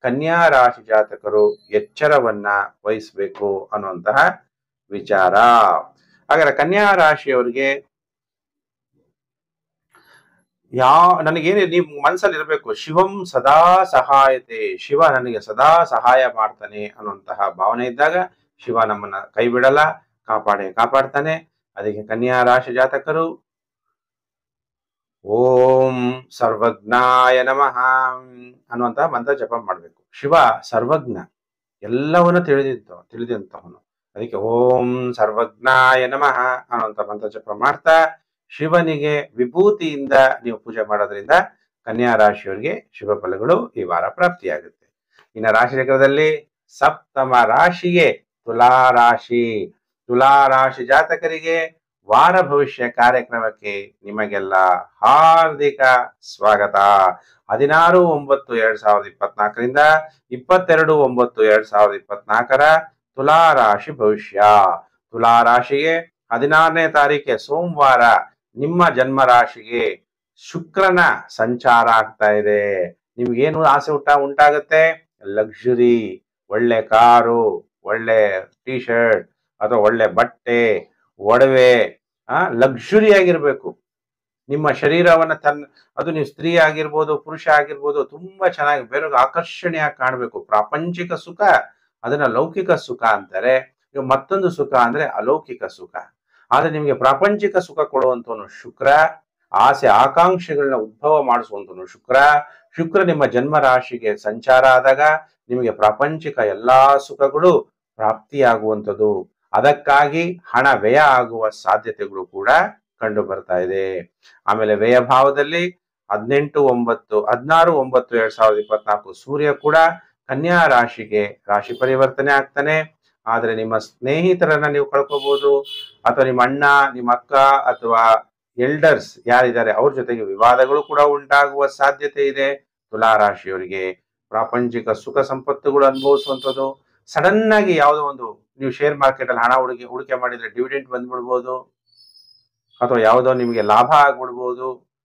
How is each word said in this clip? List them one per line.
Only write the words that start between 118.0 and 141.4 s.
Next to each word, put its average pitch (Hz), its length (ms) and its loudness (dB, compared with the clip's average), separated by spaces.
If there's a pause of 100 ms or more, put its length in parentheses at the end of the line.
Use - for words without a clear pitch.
ಎರಡ್ 113 160 -2
ಸಾವಿರದ 110 260 2
ಇಪ್ಪತ್ನಾಲ್ಕು 104 540 -4
ಸೂರ್ಯ 143 400 -4
ಕೂಡ 151 240 -2 (500)
ಕನ್ಯಾ 165 400 0
ರಾಶಿಗೆ 110 800 -2
ರಾಶಿ 104 320 -4
ಪರಿವರ್ತನೆ 131 520 0
ಆಗ್ತಾನೆ. 147 720 -4 (240)
ಆದ್ರೆ 113 300 -2
ನಿಮ್ಮ 110 220 -4
ಸ್ನೇಹಿತರನ್ನ 156 880 -2
ನೀವು 143 240 -4
ಕಳ್ಕೋಬಹುದು, 139 720 -2 (440)
ಅಥವಾ 120 200 0
ನಿಮ್ಮ 123 180 0
ಅಣ್ಣ, 135 220 -2 (300)
ನಿಮ್ಮ 120 180 -4
ಅಕ್ಕ, 123 220 -4 (320)
ಅಥವಾ 113 640 0 (280)
ಎಲ್ಡರ್ಸ್ 147 680 0
ಯಾರಿದ್ದಾರೆ 120 460 2
ಅವ್ರ 131 220 0
ಜೊತೆಗೆ 120 280 -6
ವಿವಾದಗಳು 123 600 2
ಕೂಡ 147 180 -2
ಉಂಟಾಗುವ 143 640 2
ಸಾಧ್ಯತೆ 139 600 -2
ಇದೆ. 139 280 -2 (360)
ತುಲಾ 110 260 0
ರಾಶಿಯವರಿಗೆ 95 760 -4 (360)
ಪ್ರಾಪಂಚಿಕ 117 600 -6
ಸುಖ 127 280 -6
ಸಂಪತ್ತುಗಳು 135 680 -2
ಅನುಭವಿಸುವಂಥದ್ದು. 135 1000 -4 (220)
ಸಡನ್ 208 460 0
ಆಗಿ 190 240 2
ಯಾವುದೋ 151 260 2
ಒಂದು, 127 560 -12
ನೀವು 135 120 -6
ಶೇರ್ 147 260 -2
ಮಾರ್ಕೆಟ್ 135 340 -2
ಅಲ್ಲಿ 117 140 -2
ಹಣ 127 160 2
ಹೂಡಿಕೆ, 123 240 -6
ಹೂಡಿಕೆ 131 300 -10
ಮಾಡಿದ್ರೆ 120 340 -8
ಡಿವಿಡೆಂಡ್ 127 400 -8
ಬಂದ್ಬಿಡ್ಬೋದು, 127 720 -8 (1200)